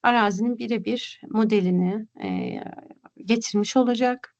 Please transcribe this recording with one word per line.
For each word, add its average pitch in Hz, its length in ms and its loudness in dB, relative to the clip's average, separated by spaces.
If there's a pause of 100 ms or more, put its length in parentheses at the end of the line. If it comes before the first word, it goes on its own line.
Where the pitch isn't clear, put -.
arazinin 226 560 2
birebir 233 640 -4 (100)
modelini, 208 760 2 (160)
e, - 380 -4 (640)
getirmiş 208 500 0
olacak. 247 640 0